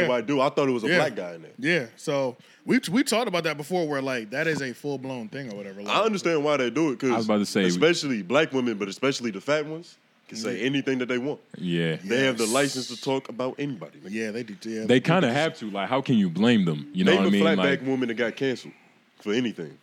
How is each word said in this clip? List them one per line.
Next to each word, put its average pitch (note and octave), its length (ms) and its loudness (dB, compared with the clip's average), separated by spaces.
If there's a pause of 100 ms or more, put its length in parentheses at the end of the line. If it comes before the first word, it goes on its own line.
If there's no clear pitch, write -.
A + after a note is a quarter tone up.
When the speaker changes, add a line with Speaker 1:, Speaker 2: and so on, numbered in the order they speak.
Speaker 1:
gay D#3+ 40 2
white A#2+ 200 2
dude. C#3+ 120 2
I C#3 100 4
thought C#3+ 180 2
it C3 40 2
was A#2 120 0
a B2 60 0
Speaker 2:
Yeah. F3 80 4
Speaker 1:
black D3 180 2
guy F2 200 -8
in E2 80 -16
there. - 140 -20
Speaker 2:
Yeah. D3 280 0 (100)
So C3+ 400 -2 (300)
we, A#3+ 140 4 (120)
we C4 120 2
talked A3+ 240 0
about F3 180 -2
that D3+ 100 -2
before D#3+ 320 -2
where, C#3 140 -2
like, B2 300 -4
that D3+ 160 -2
is D3 140 0
a B2+ 120 -6
full-blown C3 560 -8
thing C3 240 -10
or - 20 -10
whatever. G2 260 -12
Like, G2+ 140 -2
Speaker 1:
I F#3 60 4
understand E3+ 420 2
why D3 140 2
they B2 120 2
do C#3+ 220 0
it, A2+ 80 -6
'cause C3 120 2
Speaker 3:
I A#2 60 2
was A2+ 80 0
about G#2+ 120 4
to G2+ 80 4
say G2 180 0
Speaker 1:
especially B2+ 600 2
black C3 280 2
women, B2 260 0
but G2+ 120 -4
especially A#2+ 420 -2
the F#2+ 100 -8
fat D3 240 0
ones, D#3+ 300 -12 (320)
can A#2+ 100 -14
say G2+ 220 -4
Speaker 2:
Yeah. A#2 60 -2
Speaker 1:
anything C3+ 340 0
that B2 80 -2
they B2 100 0
want. D3 220 -4 (180)
Speaker 3:
Yeah. E2+ 460 0
Speaker 1:
They A#2+ 220 2
have B2+ 120 2
the A#2 60 2
Speaker 2:
Yes. A2 100 0
Speaker 1:
license C3 340 0
to A#2+ 140 -12
talk C3+ 280 -4
about B2+ 280 -6
anybody. G#2+ 420 -8 (100)
Speaker 2:
Yeah, A2 220 -4
they A#2 120 -6
do. G#2 100 -12 (160)
Yeah, A2 120 -6
Speaker 3:
They A2 60 -6
Speaker 2:
they B2 120 8
do D3+ 120 0
Speaker 3:
kinda E3+ 160 4
Speaker 2:
this. A#2+ 80 0
Speaker 3:
have D3+ 240 0
to. G#2+ 120 -8
Like, G2 180 -4
how C3 120 0
can B2+ 160 2
you F#2+ 120 4
blame G#2 360 4
them? D2+ 280 -2
You F#2 120 0
know D#3 60 6
Speaker 1:
Name F#3+ 100 6
Speaker 3:
what F#3+ 40 4
I F3+ 40 4
Speaker 1:
a - 20 4
Speaker 3:
mean? G3+ 120 4
Speaker 1:
fat D#3+ 140 4
Speaker 3:
Like, C#3 220 2
Speaker 1:
black C3 80 -6
woman C3 220 0
that A2+ 60 -2
got A2+ 200 -2
canceled C3 380 -4 (480)
for G#2 120 -2
anything. F#2+ 380 -2 (120)